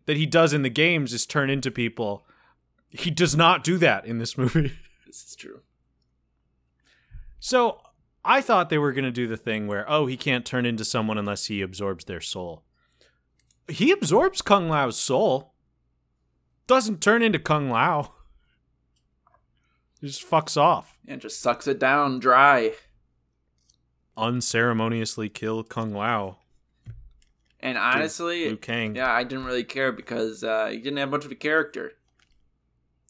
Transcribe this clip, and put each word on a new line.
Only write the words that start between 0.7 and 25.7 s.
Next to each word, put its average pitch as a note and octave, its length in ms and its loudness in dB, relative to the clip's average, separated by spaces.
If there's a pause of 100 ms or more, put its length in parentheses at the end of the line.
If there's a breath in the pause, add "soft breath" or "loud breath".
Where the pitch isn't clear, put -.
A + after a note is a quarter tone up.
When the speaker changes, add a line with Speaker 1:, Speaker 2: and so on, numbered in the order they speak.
Speaker 1:
games D3 420 2
is A#2+ 140 -2
turn C#3 240 0
into C3+ 200 -2
people. A2 540 -4 (640 soft breath)
He - 220 -6
does D#3 260 2
not E3+ 280 6
do F3 120 2
that B2+ 300 2
in A#2 120 -6
this A#2 200 -6
movie. C3+ 340 0 (180)
<laughs> - 160 -20
Speaker 2:
This - 220 -20
is - 80 -20
true. - 240 -20 (1800 soft breath)
Speaker 1:
So, A#3+ 440 0 (420)
I C4 160 4
thought F#3 300 2
they D#3 80 2
were D3 140 2
gonna C3 180 -2
do A#2+ 180 -4
the A2 80 -6
thing G#2+ 300 -4
where, G2+ 220 -4
oh, D3+ 180 2
he B2+ 100 -4
can't B2 300 -2
turn B2 180 -2
into A#2 180 -2
someone G#2+ 360 -2
unless G2+ 260 -4
he G2+ 160 -4
absorbs F#2 460 -6
their E2+ 160 -10
soul. E2+ 420 -10 (1040)
He F3+ 240 2
absorbs D#4 480 2
Kung G3 260 2
Lao's C#3 320 0
soul. C#3 540 0 (1120)
Doesn't A3 360 2
turn A3+ 200 4
into E3 160 2
Kung D3+ 300 0
Lao. C#3+ 440 0 (1900)
He D3 60 -12
just - 220 -10
fucks D#3 280 0
off. D3+ 400 2 (100)
Speaker 2:
And C3+ 140 -14
just - 200 -12
sucks A#2+ 260 -2
it C3+ 120 0
down C3+ 400 2
dry. B2+ 540 6 (1400)
Speaker 1:
Unceremoniously A2+ 1120 -2
kill A2 340 -6
Kung A2 300 -8